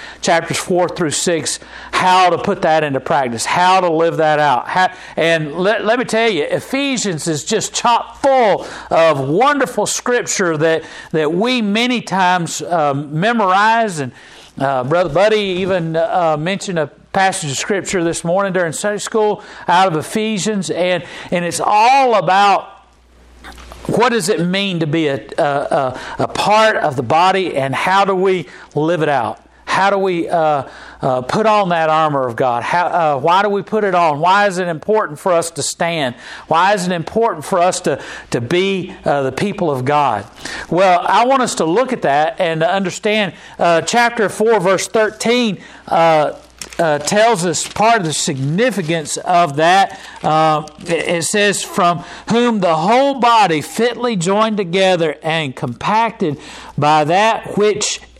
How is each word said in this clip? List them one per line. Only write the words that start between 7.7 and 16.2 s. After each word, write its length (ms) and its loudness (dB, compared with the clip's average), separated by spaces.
chock 480 0
full 440 2
of 380 2
wonderful 580 0
scripture 720 -2
that, 300 0
that 220 0
we 280 0
many 380 0
times, 640 0
um, 580 -2
memorize 800 2
and, 140 -6
uh, 280 0
Brother 280 0
Buddy 240 4
even, 600 -2
uh, 400 0